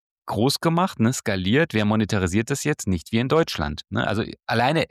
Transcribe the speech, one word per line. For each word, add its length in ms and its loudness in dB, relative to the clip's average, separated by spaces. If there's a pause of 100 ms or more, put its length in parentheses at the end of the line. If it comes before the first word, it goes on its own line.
(260)
groß 360 0
gemacht, 380 0
ne, 120 4
skaliert? 640 0
Wer 120 2
monetarisiert 640 0
das 140 -4
jetzt? 240 -2
Nicht 240 -2
wir 100 2
in 80 -4
Deutschland, 600 0
ne? 180 -2
Also 160 -2 (240)
alleine 420 0